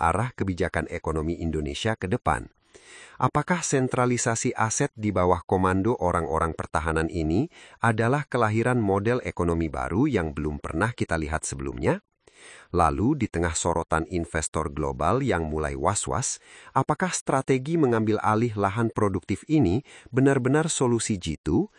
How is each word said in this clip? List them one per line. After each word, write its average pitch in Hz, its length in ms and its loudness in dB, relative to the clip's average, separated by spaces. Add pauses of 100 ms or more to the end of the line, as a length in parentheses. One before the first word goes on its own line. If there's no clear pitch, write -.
arah 98 320 0
kebijakan 87 560 -2
ekonomi 82 480 -4
Indonesia 78 560 -2
ke 95 160 -6
depan. 73 400 -2 (720)
Apakah 147 400 0
sentralisasi 123 960 0
aset 110 400 0
di 104 160 0
bawah 90 320 4
komando 95 560 2
orang-orang 82 560 0
pertahanan 80 560 0
ini 82 320 2 (320)
adalah 117 480 0
kelahiran 117 560 2
model 101 400 2
ekonomi 85 480 0
baru 78 400 0
yang 82 240 0
belum 76 240 -4
pernah 95 340 -2
kita 104 240 -2
lihat 80 300 -2
sebelumnya? 69 560 -2 (720)
Lalu, 87 500 2
di 98 60 -2
tengah 85 240 -2
sorotan 80 560 -2
investor 80 640 -4
global 76 480 -2
yang 92 240 0
mulai 76 320 -4
was-was, 85 640 -2 (320)
apakah 151 400 0
strategi 135 640 -2
mengambil 113 420 2
alih 107 380 0
lahan 104 320 0
produktif 98 560 -2
ini 131 400 4 (240)
benar-benar 135 580 2
solusi 117 540 0
jitu 85 580 0